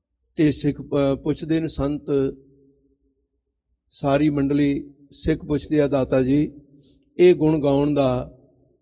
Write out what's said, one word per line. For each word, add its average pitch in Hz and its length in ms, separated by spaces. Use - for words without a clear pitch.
ਤੇ 151 160
ਸਿੱਖ, 139 300
ਅ, 139 340
ਪੁੱਛਦੇ 151 440
ਨੇ 160 80
ਸੰਤ, 143 340
ਸਾਰੀ 147 400
ਮੰਡਲੀ 143 640
ਸਿੱਖ - 340
ਪੁੱਛਦੇ 151 360
ਆ, 143 60
"ਦਾਤਾ 131 340
ਜੀ, 139 300
ਇਹ 180 180
ਗੁਣ 156 260
ਗਾਉਣ 143 320
ਦਾ 127 440